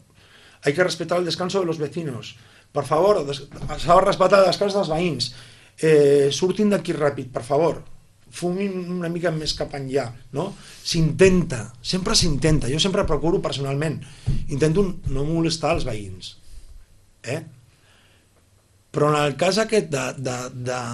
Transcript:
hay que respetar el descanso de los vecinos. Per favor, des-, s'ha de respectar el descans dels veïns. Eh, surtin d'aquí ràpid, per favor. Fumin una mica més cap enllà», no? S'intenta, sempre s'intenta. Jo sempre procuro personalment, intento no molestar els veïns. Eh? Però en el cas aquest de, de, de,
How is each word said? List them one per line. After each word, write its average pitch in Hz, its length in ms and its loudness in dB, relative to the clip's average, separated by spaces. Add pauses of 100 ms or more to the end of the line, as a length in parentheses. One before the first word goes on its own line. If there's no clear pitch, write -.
(640)
hay 147 100 0
que 170 120 2
respetar 170 340 -2
el 180 60 0
descanso 175 360 -4
de 180 60 -2
los 160 120 -4
vecinos. 139 580 -8 (360)
Per 143 140 -2
favor, 170 400 2
des-, 139 160 -8 (360)
s'ha 160 180 4
de 190 40 8
respectar 190 380 4
el 196 80 8
descans 196 260 0
dels 190 160 0
veïns. 156 440 -2 (460)
Eh, 143 520 6
surtin 185 400 2
d'aquí 175 240 0
ràpid, 139 380 -2
per 127 100 -6
favor. 143 380 0 (500)
Fumin 185 460 -4 (120)
una 180 220 -4
mica 170 200 -2
més 156 220 -4
cap - 220 -6
enllà», 131 380 -4 (200)
no? 165 200 -4 (320)
S'intenta, 160 880 2 (100)
sempre 180 320 -2
s'intenta. 151 560 2
Jo 147 80 -2
sempre 196 260 2
procuro 156 380 0
personalment, 139 560 -4 (500)
intento 156 380 2 (220)
no 135 160 -2
molestar 160 500 0
els - 100 -2
veïns. 101 520 -10 (880)
Eh? 139 180 -6 (1500)
Però 143 160 2
en 151 140 2
el 143 120 -2
cas 190 220 0
aquest 214 320 0
de, 131 160 -2 (120)
de, 127 200 -4 (160)
de, 123 240 -6 (160)